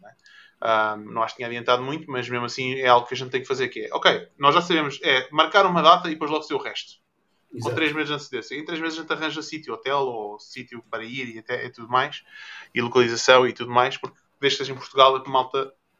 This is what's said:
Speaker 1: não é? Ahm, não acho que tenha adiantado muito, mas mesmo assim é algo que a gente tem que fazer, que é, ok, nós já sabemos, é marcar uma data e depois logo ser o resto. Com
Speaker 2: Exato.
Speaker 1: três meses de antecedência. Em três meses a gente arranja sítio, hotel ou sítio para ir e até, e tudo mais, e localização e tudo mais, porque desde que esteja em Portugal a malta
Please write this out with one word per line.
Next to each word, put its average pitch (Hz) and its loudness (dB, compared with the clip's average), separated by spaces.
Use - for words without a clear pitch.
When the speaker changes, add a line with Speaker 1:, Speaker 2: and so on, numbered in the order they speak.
Speaker 1:
não 101 -20
é? - -20
Ahm, 107 0
não 113 -4
acho 113 -4
que - -18
tenha 120 -8
adiantado 120 0
muito, 151 -8
mas 127 -6
mesmo 120 -4
assim 127 -6
é 131 0
algo 120 6
que - -8
a 123 -6
gente 127 -8
tem 127 -2
que 127 -14
fazer, 127 -2
que 107 -10
é, - -12
ok, 127 2
nós 143 2
já 175 4
sabemos, 160 -2
é 131 0
marcar 160 4
uma 175 2
data 175 6
e 156 -4
depois 156 -6
logo 151 -4
ser - -8
o 139 -2
resto. - -10
Com - -
Speaker 2:
Exato. 123 -4
Speaker 1:
três 147 0
meses 151 -4
de 151 -2
antecedência. 127 -10
Em 151 -10
três 165 -8
meses 160 -6
a 165 -10
gente 160 -10
arranja 151 -6
sítio, 147 -10
hotel 131 -4
ou 110 -6
sítio 120 -18
para 110 -8
ir 120 -10
e 113 -14
até, 120 -8
e 123 -12
tudo 113 -18
mais, 131 0
e 123 0
localização 120 6
e 113 -2
tudo 120 -10
mais, 123 2
porque - -14
desde 139 2
que 139 -6
esteja 135 -6
em 131 -10
Portugal 135 6
a 131 -8
malta 135 -2